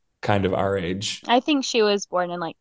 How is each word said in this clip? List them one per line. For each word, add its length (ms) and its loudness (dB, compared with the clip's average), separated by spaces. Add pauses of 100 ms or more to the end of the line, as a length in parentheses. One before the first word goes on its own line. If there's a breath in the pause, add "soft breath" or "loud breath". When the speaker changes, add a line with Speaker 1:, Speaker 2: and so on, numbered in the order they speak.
(220)
Speaker 1:
kind 240 2
of 80 0
our 240 0
age. 500 -6
Speaker 2:
I 120 4
think 260 0
she 160 2
was 240 2
born 260 -2
in, 80 -6
like, 220 -8